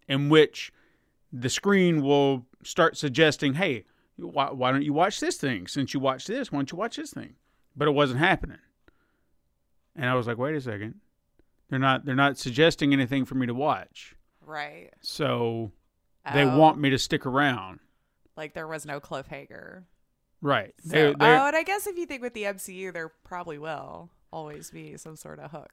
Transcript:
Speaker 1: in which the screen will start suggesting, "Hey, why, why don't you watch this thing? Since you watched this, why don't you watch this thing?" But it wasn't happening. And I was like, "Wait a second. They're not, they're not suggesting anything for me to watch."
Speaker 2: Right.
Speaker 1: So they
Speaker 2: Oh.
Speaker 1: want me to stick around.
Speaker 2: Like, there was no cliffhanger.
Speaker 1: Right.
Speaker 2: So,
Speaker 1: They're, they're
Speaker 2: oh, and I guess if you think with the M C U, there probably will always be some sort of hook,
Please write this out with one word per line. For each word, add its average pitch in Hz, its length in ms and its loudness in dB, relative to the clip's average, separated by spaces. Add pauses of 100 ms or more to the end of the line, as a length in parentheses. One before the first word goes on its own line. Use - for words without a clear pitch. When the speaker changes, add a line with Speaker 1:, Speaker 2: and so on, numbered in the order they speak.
Speaker 1:
in 143 220 0
which 151 420 6 (600)
the 123 160 -4
screen 180 540 4
will 139 420 2 (180)
start - 320 2
suggesting, 143 600 2
"Hey, 151 300 -4 (320)
why, 160 340 -4
why 127 200 0
don't 139 120 2
you 147 100 0
watch 175 260 2
this - 180 -4
thing? 113 280 -4
Since 139 300 -4
you 143 40 -2
watched 131 280 -2
this, 240 240 -6
why 143 80 -4
don't 135 120 -4
you 170 60 -12
watch 226 200 -6
this 302 160 -12
thing?" - 240 -16 (380)
But 143 120 0
it 156 40 4
wasn't 139 280 2
happening. 175 380 0 (1400)
And 123 140 -4
I 127 40 2
was 123 140 0
like, 117 100 -4
"Wait 139 180 -2
a 147 60 -4
second. 110 340 -8 (720)
They're 135 100 -2
not, 131 260 2
they're 135 100 -4
not 139 220 2
suggesting 143 560 2
anything 135 320 0
for - 100 -10
me 127 120 0
to 120 60 -4
watch." 123 640 -4 (300)
Speaker 2:
Right. 151 460 -12 (100)
Speaker 1:
So 117 720 -2 (600)
they 143 100 4
Speaker 2:
Oh. 135 140 4
Speaker 1:
want 156 220 8
me 143 120 2
to 131 80 2
stick - 260 -4
around. 123 540 -2 (560)
Speaker 2:
Like, 156 180 -14
there 160 140 -10
was 156 180 -10
no 147 140 -8
cliffhanger. 143 840 -14 (580)
Speaker 1:
Right. 127 320 0 (100)
Speaker 2:
So, 165 60 -12
Speaker 1:
They're, 151 260 6
they're 233 260 6
Speaker 2:
oh, 277 60 2
and 294 80 0
I 330 80 0
guess 392 240 -4
if 370 100 -8
you 349 80 -6
think 269 160 -12
with 247 120 -8
the 214 120 -8
M 202 140 -4
C 190 160 -14
U, 185 160 -10
there 165 180 -10 (140)
probably 170 340 -12
will 151 520 -12 (220)
always 156 400 -14
be 156 260 -18
some 160 180 -18
sort 151 240 -18
of 147 120 -16
hook, 151 220 -16